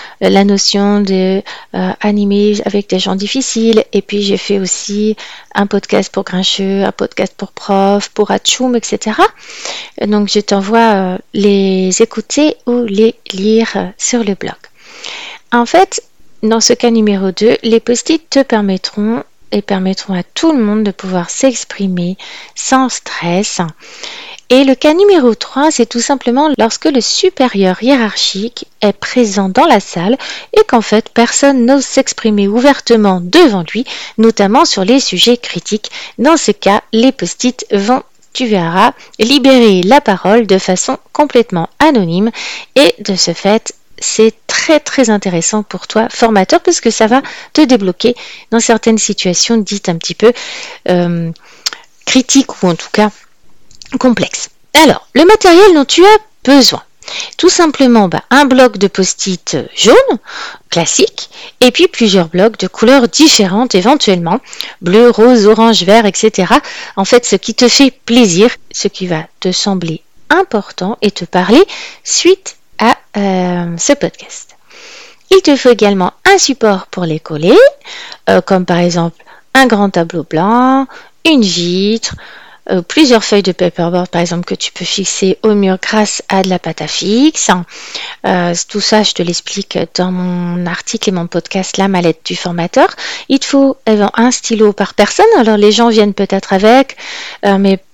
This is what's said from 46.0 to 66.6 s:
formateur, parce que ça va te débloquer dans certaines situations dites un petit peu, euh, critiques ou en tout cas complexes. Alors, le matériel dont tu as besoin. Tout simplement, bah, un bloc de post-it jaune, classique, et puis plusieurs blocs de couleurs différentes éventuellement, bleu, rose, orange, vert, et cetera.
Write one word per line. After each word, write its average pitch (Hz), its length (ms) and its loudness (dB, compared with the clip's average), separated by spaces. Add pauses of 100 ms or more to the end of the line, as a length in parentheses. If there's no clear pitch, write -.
formateur, 220 500 2
parce - 200 0
que 233 100 0
ça 220 160 0
va 247 140 2 (320)
te - 80 2
débloquer 240 540 0 (360)
dans 226 80 0
certaines 226 380 2
situations 208 640 -2
dites 202 320 -4
un 165 60 -4
petit 165 180 -10
peu, 233 180 2 (560)
euh, 175 420 -2 (760)
critiques - 560 0
ou 185 60 2
en 170 60 0
tout - 160 -10
cas 214 200 0 (880)
complexes. - 500 -2 (340)
Alors, - 300 0
le 311 140 4
matériel 392 480 6
dont 285 100 4
tu - 180 2
as 427 140 8 (280)
besoin. 269 380 4 (540)
Tout 359 140 4
simplement, 247 580 2
bah, 165 220 -6
un 277 160 4
bloc 254 320 4
de 196 80 2
post-it - 720 -4 (180)
jaune, 202 180 4 (760)
classique, - 580 -2 (320)
et 247 100 4
puis 339 160 2
plusieurs 190 420 0
blocs 202 300 0
de 185 100 -4
couleurs 247 380 4
différentes 226 680 2
éventuellement, 190 640 0 (400)
bleu, 214 300 4
rose, 226 340 4
orange, 220 380 4
vert, 208 240 4
et 196 80 0
cetera. 220 480 0 (340)